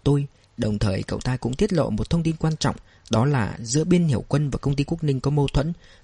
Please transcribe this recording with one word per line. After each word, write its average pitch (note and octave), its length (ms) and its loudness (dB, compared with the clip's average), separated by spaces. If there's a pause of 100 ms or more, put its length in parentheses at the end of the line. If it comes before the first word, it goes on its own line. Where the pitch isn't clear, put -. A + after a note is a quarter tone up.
tôi. C#3+ 220 2 (300)
Đồng G#2+ 220 -2
thời G#2 240 0
cậu G#2+ 180 -6
ta B2+ 160 -2
cũng A#2+ 180 -4
tiết G3+ 180 0
lộ C#3 180 0
một A2 200 -4
thông E3+ 120 2
tin D#3+ 140 -2
quan D#3+ 200 -2
trọng, - 200 -2 (340)
đó A2+ 140 2
là B2 380 0
giữa B2+ 220 0
Biên F3+ 200 4
Hiểu C3 240 0
Quân C#3+ 220 0
và - 80 -4
công C#3 180 -2
ty C#3 80 0
Quốc E3 200 -4
Ninh C#3 160 0
có C#3 100 -2
mâu D3 180 2
thuẫn. D3 240 0 (320)